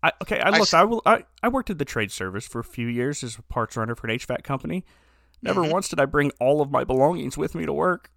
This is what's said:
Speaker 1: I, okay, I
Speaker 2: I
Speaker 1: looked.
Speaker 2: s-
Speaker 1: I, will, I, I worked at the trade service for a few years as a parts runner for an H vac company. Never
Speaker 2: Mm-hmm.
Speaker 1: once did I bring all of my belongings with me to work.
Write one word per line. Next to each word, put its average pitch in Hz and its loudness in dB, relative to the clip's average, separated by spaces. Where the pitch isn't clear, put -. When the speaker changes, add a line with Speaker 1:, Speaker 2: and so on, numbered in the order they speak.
Speaker 1:
I, 165 4
okay, - -2
I - 4
Speaker 2:
I - 6
Speaker 1:
looked. 214 6
Speaker 2:
s- 196 2
Speaker 1:
I, 165 8
will, 220 2
I, - 4
I 233 2
worked 254 -2
at 175 -6
the - -2
trade 107 -4
service 95 -6
for - -8
a 117 -6
few 120 -6
years 123 -2
as 113 -10
a 117 -20
parts - -4
runner 113 -2
for - -10
an 113 0
H 120 -4
vac - -4
company. 151 -6
Never 190 0
Speaker 2:
Mm-hmm. 156 0
Speaker 1:
once 185 0
did 151 -2
I 139 4
bring 143 2
all 143 4
of 143 -2
my 127 2
belongings 135 0
with 156 -4
me 165 -6
to 147 -4
work. 170 0